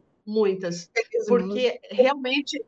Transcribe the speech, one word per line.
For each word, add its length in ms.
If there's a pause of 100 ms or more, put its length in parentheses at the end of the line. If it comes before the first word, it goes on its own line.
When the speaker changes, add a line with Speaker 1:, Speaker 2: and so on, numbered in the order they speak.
(260)
Speaker 1:
muitas, 680
Speaker 2:
Certeza, 320
Speaker 1:
porque 540
Speaker 2:
muito. 0 (100)
Speaker 1:
realmente 760